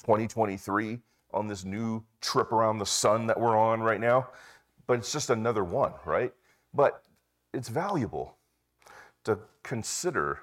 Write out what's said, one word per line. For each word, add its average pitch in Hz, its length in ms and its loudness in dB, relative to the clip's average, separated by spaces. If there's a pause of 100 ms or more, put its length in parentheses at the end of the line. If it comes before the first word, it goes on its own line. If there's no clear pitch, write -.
twenty 110 240 2
twenty-three 107 720 -2 (320)
on 107 160 -4
this 98 160 -10
new 113 400 -6 (180)
trip - 300 0
around 110 280 4
the 101 60 -2
sun 113 420 2
that 107 120 2
we're 113 180 4
on 113 240 4
right 110 180 2
now, 120 300 2 (580)
but 123 100 4
it's 117 140 -6
just 147 180 -4
another 110 340 2
one, 107 300 0 (120)
right? 90 280 -2 (400)
But 135 300 2 (500)
it's 123 160 -8
valuable 113 680 -4 (880)
to 104 120 0 (240)
consider 110 800 -4